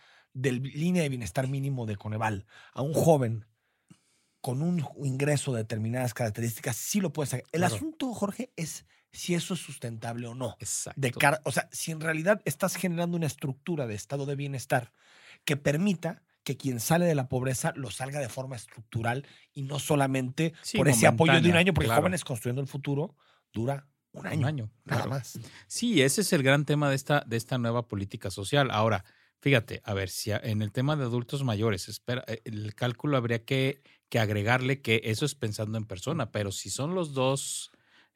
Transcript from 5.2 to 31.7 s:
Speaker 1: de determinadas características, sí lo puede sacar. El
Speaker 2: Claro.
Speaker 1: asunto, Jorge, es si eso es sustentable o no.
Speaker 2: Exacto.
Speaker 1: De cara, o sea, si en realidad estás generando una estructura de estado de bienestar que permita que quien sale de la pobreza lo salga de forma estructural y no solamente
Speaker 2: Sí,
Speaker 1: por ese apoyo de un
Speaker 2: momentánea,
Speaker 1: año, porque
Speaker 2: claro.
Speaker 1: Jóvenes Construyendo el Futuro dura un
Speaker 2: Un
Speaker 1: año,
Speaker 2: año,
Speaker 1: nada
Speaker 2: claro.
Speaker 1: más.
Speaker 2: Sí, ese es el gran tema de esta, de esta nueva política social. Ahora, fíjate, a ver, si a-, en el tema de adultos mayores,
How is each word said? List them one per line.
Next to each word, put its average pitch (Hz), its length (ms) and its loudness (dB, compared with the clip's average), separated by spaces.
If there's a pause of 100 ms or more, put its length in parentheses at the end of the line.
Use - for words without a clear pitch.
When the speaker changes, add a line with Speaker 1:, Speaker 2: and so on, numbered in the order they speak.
Speaker 1:
de 113 80 0
determinadas 113 520 -2
características, 113 600 -4
sí - 240 -2
lo 175 120 -2
puede 143 180 -4
sacar. - 220 -6
El 160 100 0
Speaker 2:
Claro. 180 120 2
Speaker 1:
asunto, 269 400 -6
Jorge, 202 400 -4
es - 300 -8 (280)
si - 220 -4
eso 175 200 -2
es 165 60 -6
sustentable 117 680 -8
o 117 80 -10
no. 123 260 -6
Speaker 2:
Exacto. - 400 -6
Speaker 1:
De 131 100 0
cara, 147 340 2
o 143 80 -2
sea, - 200 -2
si - 180 -6
en 156 100 -6
realidad 160 440 0
estás 180 320 -2
generando 175 400 0
una 165 100 0
estructura 147 600 -4
de 107 80 -4
estado 139 320 -6
de 143 100 -4
bienestar 135 560 -2 (540)
que 147 100 2
permita 165 680 0 (220)
que 139 140 -4
quien 127 220 -2
sale 170 260 4
de 165 80 6
la 131 140 0
pobreza 131 480 -2
lo 131 140 -8
salga 139 300 -8
de 123 80 -4
forma 131 280 -10
estructural 117 680 -6 (280)
y 143 80 -8
no 135 160 -6
solamente 135 760 2 (100)
Speaker 2:
Sí, - 140 -4
Speaker 1:
por 185 120 4
ese 147 180 6
apoyo 160 260 6
de 165 60 8
un 160 60 4
Speaker 2:
momentánea, 170 160 8
Speaker 1:
año, 185 140 6
porque 151 120 2
Speaker 2:
claro. 113 160 6
Speaker 1:
Jóvenes 180 220 0
Construyendo 123 360 -2
el 139 80 -4
Futuro 143 480 -4 (380)
dura 135 340 -4 (240)
un - 80 -14
Speaker 2:
Un - 60 -8
Speaker 1:
año, 107 200 0
Speaker 2:
año, 135 240 -4 (140)
Speaker 1:
nada - 180 -2
Speaker 2:
claro. - 80 -2
Speaker 1:
más. 131 280 -6 (280)
Speaker 2:
Sí, 226 360 4
ese 139 180 4
es 190 120 2
el 156 100 6
gran 139 220 6
tema 147 260 2
de 135 60 2
esta, 143 300 2
de 117 100 -2
esta 123 220 -2
nueva 117 300 -2
política 98 420 -6
social. 123 400 0
Ahora, 107 340 2 (360)
fíjate, 131 440 2
a 110 100 -4
ver, 98 160 -2
si - 220 -6
a-, 104 100 -2
en 107 200 -2
el 101 100 -2
tema 139 240 0
de 139 80 -2
adultos 120 380 -4
mayores, 107 460 0